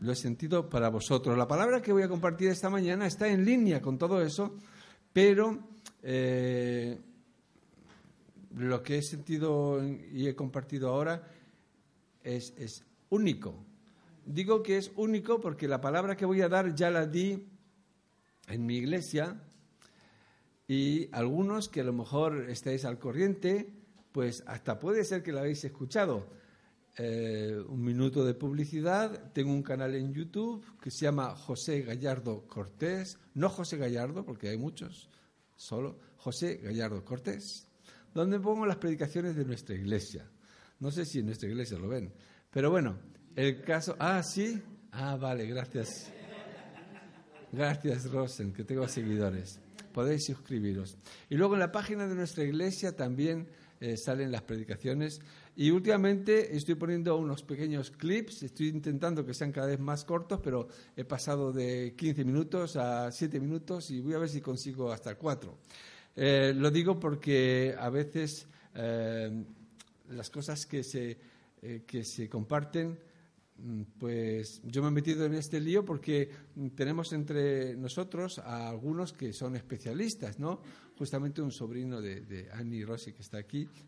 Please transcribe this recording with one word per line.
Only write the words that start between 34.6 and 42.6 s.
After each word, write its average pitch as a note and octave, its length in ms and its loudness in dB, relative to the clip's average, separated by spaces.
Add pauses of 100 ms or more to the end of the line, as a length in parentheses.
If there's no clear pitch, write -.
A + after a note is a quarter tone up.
solo - 440 -6 (180)
José E3 460 -4
Gallardo G#2+ 420 -4
Cortés, - 600 -8 (500)
donde F#3+ 240 2
pongo G#3+ 240 0
las G3 140 2
predicaciones E3 580 -2
de C#3+ 80 0
nuestra A#2 300 -4
iglesia. G2 520 -2 (540)
No C#3 100 -2
sé E3 140 -2
si C#3+ 140 -4
en G#2+ 80 0
nuestra A2 240 -4
iglesia A2 280 -4
lo F#2 100 -4
ven, A2 220 -4 (400)
pero C#3+ 200 4